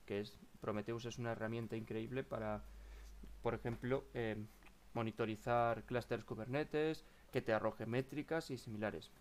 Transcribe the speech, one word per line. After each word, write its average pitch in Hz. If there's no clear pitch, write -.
que 101
es, 110
Prometheus 117
es 113
una 117
herramienta 113
increíble 113
para, 107
por 113
ejemplo, 123
eh, 110
monitorizar 117
clústeres 117
Kubernetes, 147
que 127
te 113
arroje 107
métricas 135
y 127
similares. 107